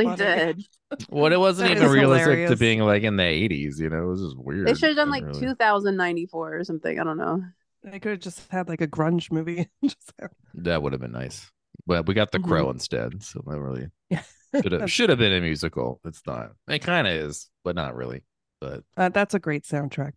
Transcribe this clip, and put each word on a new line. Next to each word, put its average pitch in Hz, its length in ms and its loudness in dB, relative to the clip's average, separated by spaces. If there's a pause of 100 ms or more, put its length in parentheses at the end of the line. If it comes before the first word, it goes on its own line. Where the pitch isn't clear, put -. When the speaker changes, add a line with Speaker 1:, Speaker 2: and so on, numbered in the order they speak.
Speaker 1:
really - 0 -
Speaker 2:
funny. 180 120 -2
Speaker 1:
did. 175 460 0 (460)
Speaker 3:
Well, 156 240 4
it 180 60 6
wasn't 185 300 4
Speaker 2:
That 170 80 4
Speaker 3:
even 160 100 6
Speaker 2:
is 139 60 8
Speaker 3:
realistic 135 320 8
to 143 100 6
Speaker 2:
hilarious. - 240 2
Speaker 3:
being, 113 220 4
like, 104 200 6
in 104 160 2
the 92 60 4
eighties, 78 560 0
you 80 100 -2
know? 80 140 -2
It 90 60 -2
was 92 120 -4
just 71 160 -8
weird. 69 300 -4
Speaker 1:
They - 80 2
should 311 140 0
have 294 80 0
done, 294 100 2
Speaker 3:
I 285 40 -2
Speaker 1:
like, 269 120 -4
Speaker 3:
really - 160 -8
Speaker 1:
two 254 160 -4
thousand 202 420 2
ninety-four 170 600 -4
or 175 40 -6
something. 160 360 -6
I 165 40 -2
don't 160 140 -4
know. 180 260 -4 (380)
Speaker 2:
They 196 180 -16
could 214 120 -6
have 190 100 -6
just - 180 -14 (120)
had, 180 180 -4
like, 165 120 -6
a 160 60 0
grunge 160 440 -2
movie. 165 440 -4
<laughs> - 80 -4
Just - 380 -6
have - 100 -14 (220)
Speaker 3:
That 85 300 -2
would 67 100 -2
have 64 80 -6
been 60 100 -10
nice. - 400 -12 (360)
But 85 200 2
we 98 60 0
got 104 180 2
The - 60 -2
Speaker 1:
Mm-hmm. 175 100 -2
Speaker 3:
Crow 76 220 2
instead, 64 540 -6
so - 220 -14
that 73 140 -10
really 67 280 -8 (220)
Speaker 2:
Yeah. 175 120 -4 (180)
<laughs> - 220 -2
Speaker 3:
should - 100 -2
have, 110 100 0
Speaker 2:
That's 180 100 -4
Speaker 3:
should 233 180 4
have 135 100 6
been 104 140 4
a 90 80 2
musical. 76 640 -4
It's 80 220 -14
not. 58 240 -10 (180)
It 151 140 -4
kinda 165 260 2
is, 78 400 -2 (160)
but 87 100 0
not 69 200 -4
really. 62 260 -8 (400)
But 69 220 -10 (120)
Speaker 2:
Uh, 185 140 2
that's 202 240 0
a 196 60 -2
great 151 240 -4
soundtrack, 143 540 -6